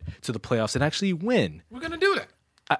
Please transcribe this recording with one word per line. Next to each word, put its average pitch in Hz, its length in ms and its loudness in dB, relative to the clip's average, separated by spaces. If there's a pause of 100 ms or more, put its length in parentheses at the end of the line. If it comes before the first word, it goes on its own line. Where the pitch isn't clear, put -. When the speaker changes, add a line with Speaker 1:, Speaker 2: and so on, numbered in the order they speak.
(220)
Speaker 1:
to 123 100 -4
the 110 80 -4
playoffs 110 340 0
and 131 100 2
actually 190 300 0
win. 156 560 0
Speaker 2:
We're 247 100 -12
gonna 330 160 -6
do 381 200 4
that. - 120 -6 (400)
Speaker 1:
I, - 120 4